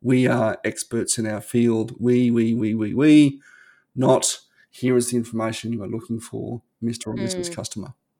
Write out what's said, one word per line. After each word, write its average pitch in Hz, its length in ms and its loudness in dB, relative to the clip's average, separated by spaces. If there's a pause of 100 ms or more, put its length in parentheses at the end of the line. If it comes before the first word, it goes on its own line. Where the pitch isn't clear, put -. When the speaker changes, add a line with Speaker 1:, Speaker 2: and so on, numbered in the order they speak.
Speaker 1:
we 127 260 4
are 113 360 0
experts - 540 -4
in 110 80 -4
our 107 140 -6
field, 117 580 0
we, 123 320 2
we, 113 240 2
we, 107 200 0
we, 107 200 -2
we," 147 460 6 (560)
not, - 440 2 (300)
"Here 123 260 0
is 120 140 0
the 123 60 -2
information 113 560 -4
you 107 100 -6
are 95 60 -10
looking 110 320 -8
for, 113 420 -10 (180)
Mister 113 300 -6
or - 40 -6
Missus 180 360 -6
Speaker 2:
Mm. 170 60 -12
Speaker 1:
Customer." - 380 -10 (260)